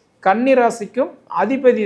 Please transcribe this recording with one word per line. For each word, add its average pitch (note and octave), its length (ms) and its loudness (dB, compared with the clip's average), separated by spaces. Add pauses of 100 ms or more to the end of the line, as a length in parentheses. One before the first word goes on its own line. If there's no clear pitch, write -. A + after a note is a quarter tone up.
(280)
கன்னி A#3+ 320 2
ராசிக்கும் A#3 520 -2 (300)
அதிபதி A3 440 0